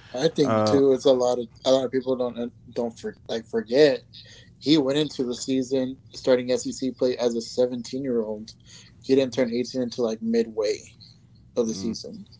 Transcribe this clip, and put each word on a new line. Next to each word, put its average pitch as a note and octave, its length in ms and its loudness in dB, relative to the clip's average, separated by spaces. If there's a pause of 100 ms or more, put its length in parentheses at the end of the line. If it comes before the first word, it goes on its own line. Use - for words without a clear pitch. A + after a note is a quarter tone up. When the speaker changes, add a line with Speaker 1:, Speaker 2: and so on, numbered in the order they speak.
(140)
Speaker 1:
I C#3 140 2
think, D3 200 2
Speaker 2:
Uh, A2 240 4
Speaker 1:
too, C#3 200 6
it's B2+ 120 0
a C#3 80 8
lot B2 280 2
of, A#2 60 -6 (180)
a C3 80 4
lot C3 120 4
of A#2 60 -6
people C3 260 -2
don't, A#2+ 360 -6 (220)
don't A#2+ 240 -4
for-, G#2+ 180 -10 (120)
like, A2+ 160 -6
forget. A#2+ 580 2 (580)
He D#3 180 4
went C#3 200 0
into C#3+ 260 -2
the A#2+ 100 -6
season C3 640 -2 (180)
starting B2+ 380 0
S A#2+ 140 -2
E C3 60 -6
C C3 200 -6
play B2+ 240 0
as A#2 180 0
a A#2 60 -4
seventeen-year-old. A#2+ 1120 -4 (500)
He C3+ 140 2
didn't C3 180 2
turn B2 180 0
eighteen B2 300 -2
until, A#2+ 220 -4
like, A2+ 180 -4
midway A2+ 580 0 (760)
of A#2 100 0
the A2 80 -4
Speaker 2:
Mm. F#3+ 80 -8
Speaker 1:
season. - 440 -8 (140)